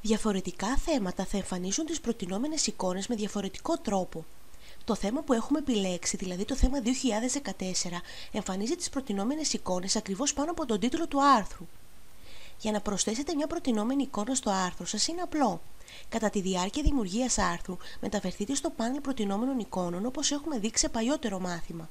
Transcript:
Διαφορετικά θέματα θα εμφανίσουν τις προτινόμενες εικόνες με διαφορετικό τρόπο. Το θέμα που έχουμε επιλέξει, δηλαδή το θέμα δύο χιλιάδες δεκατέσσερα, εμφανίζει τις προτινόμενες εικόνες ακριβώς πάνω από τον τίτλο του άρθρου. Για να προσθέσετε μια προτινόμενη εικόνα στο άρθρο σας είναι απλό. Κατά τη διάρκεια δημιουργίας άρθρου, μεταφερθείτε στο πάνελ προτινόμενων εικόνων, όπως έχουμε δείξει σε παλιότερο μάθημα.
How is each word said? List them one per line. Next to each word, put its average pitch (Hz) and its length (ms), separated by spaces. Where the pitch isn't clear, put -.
Διαφορετικά 208 760
θέματα 269 480
θα - 120
εμφανίσουν 190 480
τις 311 160
προτινόμενες 233 680
εικόνες 190 400
με 240 80
διαφορετικό 208 640
τρόπο. 190 480
Το 220 120
θέμα 220 260
που 302 120
έχουμε 240 260
επιλέξει, 196 580
δηλαδή 185 280
το 269 100
θέμα 262 240
δύο 240 140
χιλιάδες 240 400
δεκατέσσερα, 185 680
εμφανίζει 208 440
τις - 140
προτινόμενες 262 640
εικόνες 185 420
ακριβώς 214 380
πάνω 294 180
από 330 140
τον 220 140
τίτλο 311 280
του 277 160
άρθρου. 233 420
Για 214 120
να 208 100
προσθέσετε 220 540
μια 294 120
προτινόμενη 269 560
εικόνα 208 320
στο 254 140
άρθρο 185 360
σας 220 220
είναι 339 140
απλό. 285 400
Κατά 220 200
τη 196 120
διάρκεια 185 420
δημιουργίας 240 540
άρθρου, 180 400
μεταφερθείτε 202 540
στο 320 140
πάνελ 254 320
προτινόμενων 247 580
εικόνων, 180 460
όπως 269 260
έχουμε 294 280
δείξει 220 240
σε 311 60
παλιότερο 226 500
μάθημα. 170 500